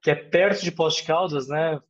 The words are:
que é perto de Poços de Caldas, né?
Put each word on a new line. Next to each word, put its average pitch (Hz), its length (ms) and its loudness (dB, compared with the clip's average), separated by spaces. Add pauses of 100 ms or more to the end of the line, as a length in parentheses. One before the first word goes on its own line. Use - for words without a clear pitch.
que - 80 0
é 147 60 4
perto 185 480 0
de 170 80 -2
Poços 160 280 -2
de - 60 -8
Caldas, 156 420 0
né? 156 320 -2 (100)